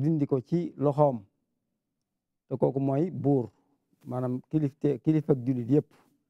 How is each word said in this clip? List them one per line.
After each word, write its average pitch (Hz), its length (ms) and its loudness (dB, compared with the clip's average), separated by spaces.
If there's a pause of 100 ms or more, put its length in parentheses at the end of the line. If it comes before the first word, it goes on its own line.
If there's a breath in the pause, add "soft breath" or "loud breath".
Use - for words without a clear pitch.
dindi 147 260 0
ko 131 140 0
ci 165 360 -4
loxoom, 135 480 0 (1200)
te 135 80 -6
kooku 135 240 0
mooy 139 300 0
buur, 131 400 0 (540)
maanaam 127 360 -6 (100)
kilifte-, 143 520 -2
kilifa 156 300 0
ak 135 120 2
jullit 120 260 -2
yépp, 143 220 2 (380)